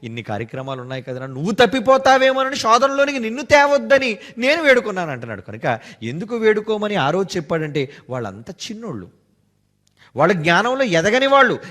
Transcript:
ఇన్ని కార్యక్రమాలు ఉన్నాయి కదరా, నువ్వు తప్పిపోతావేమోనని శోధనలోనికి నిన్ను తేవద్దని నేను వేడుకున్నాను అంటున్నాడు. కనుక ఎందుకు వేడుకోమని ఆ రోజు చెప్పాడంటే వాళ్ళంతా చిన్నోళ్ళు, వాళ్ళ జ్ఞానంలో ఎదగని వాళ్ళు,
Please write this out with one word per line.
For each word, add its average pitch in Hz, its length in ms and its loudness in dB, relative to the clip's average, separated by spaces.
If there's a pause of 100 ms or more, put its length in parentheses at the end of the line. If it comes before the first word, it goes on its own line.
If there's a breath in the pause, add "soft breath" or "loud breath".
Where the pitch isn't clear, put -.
ఇన్ని 117 200 -10
కార్యక్రమాలు 127 580 -8
ఉన్నాయి 127 220 -12
కదరా, 127 220 -10
నువ్వు 135 260 -6
తప్పిపోతావేమోనని 262 1040 2
శోధనలోనికి 277 640 2
నిన్ను 226 220 -6
తేవద్దని 269 760 4 (200 loud breath)
నేను 285 260 0
వేడుకున్నాను 208 480 2
అంటున్నాడు. 117 300 -10
కనుక 117 380 -4 (240 loud breath)
ఎందుకు 175 320 -8
వేడుకోమని 214 600 0
ఆ 165 140 0
రోజు 185 280 -2
చెప్పాడంటే 151 540 -4 (180 loud breath)
వాళ్ళంతా 113 440 -10
చిన్నోళ్ళు, 185 560 -12 (1040 soft breath)
వాళ్ళ 151 180 4
జ్ఞానంలో 185 500 2
ఎదగని 214 440 2
వాళ్ళు, 269 320 4 (120)